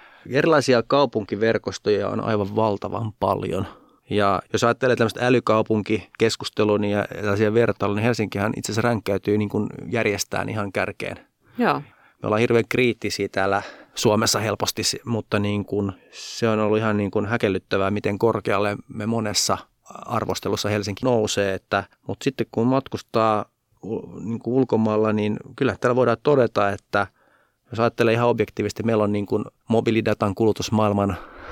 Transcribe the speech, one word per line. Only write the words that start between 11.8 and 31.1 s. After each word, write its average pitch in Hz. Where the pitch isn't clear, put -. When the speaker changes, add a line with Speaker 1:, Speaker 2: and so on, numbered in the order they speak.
Speaker 1:
Me 110
ollaan 107
hirveän 117
kriittisiä 110
täällä 98
Suomessa 110
helposti, 107
si-, -
mutta 110
niin 104
kuin 101
se -
on 110
ollut 107
ihan 110
niin 101
kuin 104
häkellyttävää, 98
miten 101
korkealle 104
me 107
monessa 110
arvostelussa -
Helsinki 104
nousee. 104
Että, 98
mut 107
sitten 127
kun 113
matkustaa 110
u-, -
niin 110
kuin 117
ulkomailla, 110
niin 104
kyllä 117
täällä 123
voidaan 117
todeta, 117
että 101
jos 107
ajattelee 117
ihan 120
objektiivisesti, 107
meillä 110
on 104
niin 104
kuin 107
mobiilidatan 110
kulutus -
maailman 101